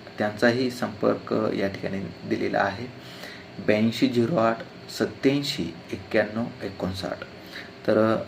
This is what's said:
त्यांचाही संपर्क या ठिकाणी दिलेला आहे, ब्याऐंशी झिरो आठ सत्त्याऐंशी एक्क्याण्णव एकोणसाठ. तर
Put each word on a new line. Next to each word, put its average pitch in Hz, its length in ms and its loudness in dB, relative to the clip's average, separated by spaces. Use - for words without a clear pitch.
त्यांचाही 120 520 2
संपर्क 113 840 0
या 98 140 0
ठिकाणी 98 600 -6
दिलेला 101 300 0
आहे, 101 280 0
ब्याऐंशी 113 420 4
झिरो 120 280 4
आठ 113 200 4
सत्त्याऐंशी 135 760 2
एक्क्याण्णव 110 520 0
एकोणसाठ. 95 540 -4
तर 110 300 6